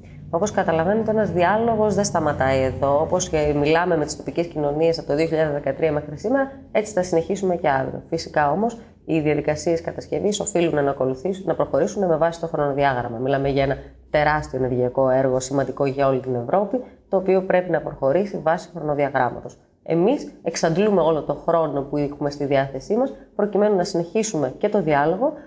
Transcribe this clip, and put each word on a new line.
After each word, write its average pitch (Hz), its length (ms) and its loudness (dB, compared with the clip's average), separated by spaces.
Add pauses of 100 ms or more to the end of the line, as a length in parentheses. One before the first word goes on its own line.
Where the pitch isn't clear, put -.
(300)
Όπως 208 220 0
καταλαβαίνετε, 196 600 0
ένας 214 200 0
διάλογος 214 640 2
δεν 202 80 2
σταματάει 147 600 0
εδώ. 139 380 2
Όπως 175 280 0
και 151 300 2
μιλάμε 165 380 4
με 147 80 0
τις 147 120 -8
τοπικές 165 300 -4
κοινωνίες 156 520 0
από - 80 -10
το 143 80 0
δύο 160 100 2
χιλιάδες 156 280 0
δεκατρία 143 380 -2
μέχρι 147 260 -4
σήμερα, 269 340 0 (200)
έτσι 214 220 -2
θα 180 100 0
συνεχίσουμε 180 520 0
και 160 140 0
αύριο. 135 400 -2
Φυσικά 151 420 0
όμως, 220 260 -2 (280)
οι 160 140 0
διαδικασίες 151 640 0
κατασκευής 165 580 -4
οφείλουν 170 340 0 (100)
να 139 60 2
ακολουθήσουν, 135 560 -2
να - 100 0
προχωρήσουν 170 520 0
με 160 100 4
βάση 165 220 0
το 170 80 -6
χρονοδιάγραμμα. 139 680 0
Μιλάμε 135 320 0
για 135 140 2
ένα 135 140 0 (380)
τεράστιο 151 440 0
ενεργειακό 127 500 2
έργο, 131 300 4
σημαντικό 135 460 -2
για 139 220 0
όλη 131 120 2
την 127 160 -4
Ευρώπη, 202 480 0 (260)
το 196 80 2
οποίο 190 240 2
πρέπει 180 280 0
να 160 120 0
προχωρήσει 160 640 0
βάσει 170 320 0
χρονοδιαγράμματος. 143 840 -2 (260)
Εμείς 208 480 0 (120)
εξαντλούμε 180 580 2
όλο 156 200 2
το 156 120 -4
χρόνο 151 480 0
που 143 160 -4
έχουμε 143 320 -2
στη 143 160 -6
διάθεσή 139 500 0
μας, 254 180 0 (220)
προκειμένου 202 400 2
να 175 80 2
συνεχίσουμε 170 760 -2
και 208 120 0
το 208 120 2
διάλογο, 160 520 2 (140)